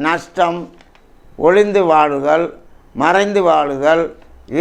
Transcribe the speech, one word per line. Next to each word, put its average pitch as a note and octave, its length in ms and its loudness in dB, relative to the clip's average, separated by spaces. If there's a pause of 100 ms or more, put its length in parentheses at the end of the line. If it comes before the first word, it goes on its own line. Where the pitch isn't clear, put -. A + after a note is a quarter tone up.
நஷ்டம், E3+ 540 -2 (880)
ஒளிந்து G3+ 440 2
வாழுதல், D3+ 540 0 (580)
மறைந்து G3 440 0
வாழுதல், D3+ 580 0 (560)